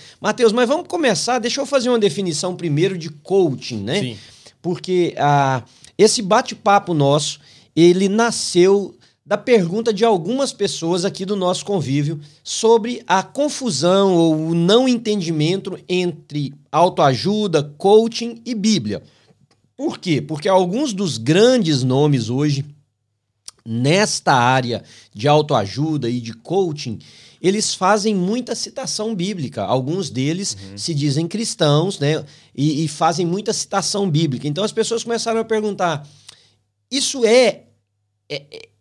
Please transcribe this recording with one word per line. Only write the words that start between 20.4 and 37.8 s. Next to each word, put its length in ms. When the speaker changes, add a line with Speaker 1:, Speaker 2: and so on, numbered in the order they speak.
Speaker 1:
alguns 440
dos 260
grandes 680
nomes 460
hoje 340
nesta 720
área 480
de 140
autoajuda 840
e 100
de 140
coaching, 640
eles 340
fazem 400
muita 400
citação 600
bíblica. 480
Alguns 480
deles 460
Speaker 2:
Uhum. 80
Speaker 1:
se 160
dizem 340
cristãos, 720
né? 260
E, 280
e 40
fazem 360
muita 280
citação 580
bíblica. 380
Então 160
as 80
pessoas 320
começaram 360
a 40
perguntar, 600
isso 340
é, 380